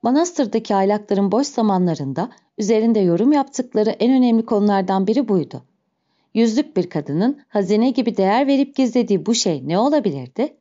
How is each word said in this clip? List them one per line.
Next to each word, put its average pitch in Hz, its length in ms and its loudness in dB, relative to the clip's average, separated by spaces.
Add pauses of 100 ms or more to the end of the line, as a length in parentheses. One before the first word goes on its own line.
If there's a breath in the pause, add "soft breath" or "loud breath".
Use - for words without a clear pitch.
Manastırdaki 247 720 0
aylakların 202 580 0
boş 262 140 0
zamanlarında 180 840 -2 (280 soft breath)
üzerinde 220 420 2
yorum 190 320 2
yaptıkları 247 580 -2
en 233 220 0
önemli 240 340 2
konulardan 196 600 0
biri 226 220 0
buydu. 156 340 -2 (720)
Yüzlük 226 420 0
bir 175 140 -2
kadının 170 580 -4
hazine 214 420 0
gibi 240 260 -2
değer 202 300 2
verip 277 300 0
gizlediği 233 500 0
bu 233 80 0
şey 147 340 -4
ne 170 100 0
olabilirdi? 220 840 -2